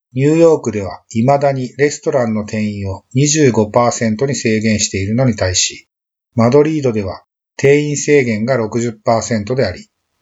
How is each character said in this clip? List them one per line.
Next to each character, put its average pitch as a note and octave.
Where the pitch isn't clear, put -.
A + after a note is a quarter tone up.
ニ B2+
ュ D3+
ー -
ヨ E3
ー -
ク A2+
で G#2
は F2+
未 C3
だ C#3
に B2+
レ C#3+
ス D3
ト D#3+
ラ C3
ン A2
の G#2+
定 G#2+
員 G#2
を -
二 C#3+
十 D3
五 G#2+
パ A#2+
ー A#2
セ A2+
ン A2
ト C3+
に C#3
制 A2
限 G#2+
し -
て G2+
い F#2+
る G#2+
の C3
に A#2+
対 F#2
し、 -
マ A#2
ド D3
リ D#3
ー -
ド B2
で G#2+
は F#2
定 C#3+
員 D3
制 C#3+
限 A2
が B2+
六 A2+
十 A#2+
パ A2+
ー -
セ A2+
ン G2+
ト B2+
で B2+
あ F#2
り、 -